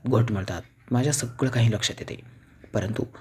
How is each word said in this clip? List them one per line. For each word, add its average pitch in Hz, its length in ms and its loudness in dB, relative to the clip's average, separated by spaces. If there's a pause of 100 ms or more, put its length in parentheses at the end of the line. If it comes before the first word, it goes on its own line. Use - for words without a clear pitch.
घोटमळतात, 107 520 2 (300)
माझ्या 131 220 2
सगळं 127 360 -2
काही 117 220 4
लक्षात 98 280 -2
येते, - 220 -10 (520)
परंतु 107 300 -2 (180)